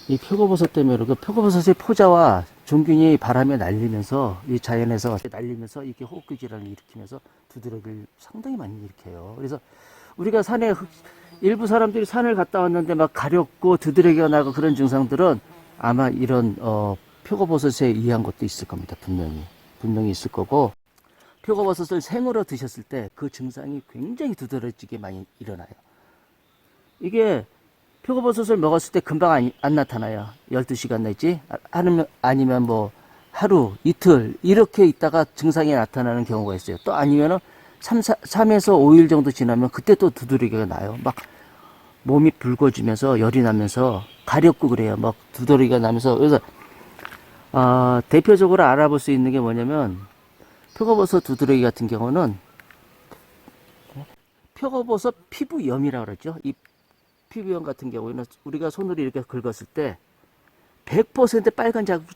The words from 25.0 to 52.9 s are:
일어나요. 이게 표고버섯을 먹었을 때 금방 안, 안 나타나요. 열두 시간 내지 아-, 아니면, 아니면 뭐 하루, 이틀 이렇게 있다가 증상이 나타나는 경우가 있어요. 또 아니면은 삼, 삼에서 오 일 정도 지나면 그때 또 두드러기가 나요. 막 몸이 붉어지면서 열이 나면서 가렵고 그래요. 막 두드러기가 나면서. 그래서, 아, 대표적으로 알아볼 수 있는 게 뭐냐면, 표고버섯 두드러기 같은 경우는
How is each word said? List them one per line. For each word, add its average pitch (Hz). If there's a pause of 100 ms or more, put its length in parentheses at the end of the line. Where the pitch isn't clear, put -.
일어나요. 98 (1300)
이게 185 (600)
표고버섯을 233
먹었을 160
때 185
금방 165
안, 123 (100)
안 143
나타나요. 110 (240)
열두 127
시간 113
내지 143
아-, - (160)
아니면, 170 (140)
아니면 127
뭐 110 (400)
하루, 160
이틀 151
이렇게 196
있다가 156 (100)
증상이 151
나타나는 120
경우가 107
있어요. 90
또 -
아니면은 147 (420)
삼, 233
삼에서 214
오 147
일 165
정도 147
지나면 123
그때 -
또 370
두드러기가 113
나요. 95
막 - (880)
몸이 147
붉어지면서 123
열이 113
나면서 110 (220)
가렵고 156
그래요. 113
막 113 (160)
두드러기가 123
나면서. 117
그래서, 143 (1120)
아, 127
대표적으로 185
알아볼 143
수 135
있는 131
게 135
뭐냐면, 117 (760)
표고버섯 208
두드러기 135
같은 120
경우는 117 (2250)